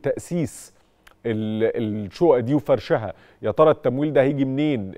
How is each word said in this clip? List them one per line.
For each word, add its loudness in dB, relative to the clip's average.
تأسيس -6
ال-، -2
الشقق 2
دي -2
وفرشها، 0
يا -2
ترى 4
التمويل 0
ده 6
هيجي 0
منين؟ -2